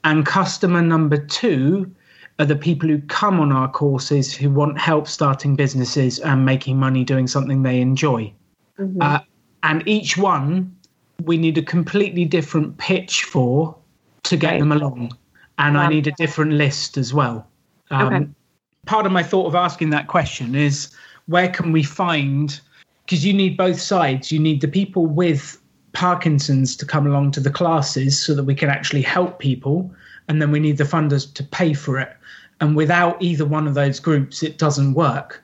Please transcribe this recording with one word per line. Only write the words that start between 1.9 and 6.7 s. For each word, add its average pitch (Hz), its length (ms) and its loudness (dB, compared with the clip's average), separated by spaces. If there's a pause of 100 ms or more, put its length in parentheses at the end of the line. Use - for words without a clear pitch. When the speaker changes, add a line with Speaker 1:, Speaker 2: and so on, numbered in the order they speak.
Speaker 1:
are 156 80 2
the 147 100 2
people 156 320 0
who 151 140 2
come 185 380 0
on 147 100 4
our 131 180 2
courses 135 640 0
who 139 180 0
want 147 280 0
help 151 300 0
starting 139 480 0
businesses 131 640 0
and 135 260 2
making 135 320 0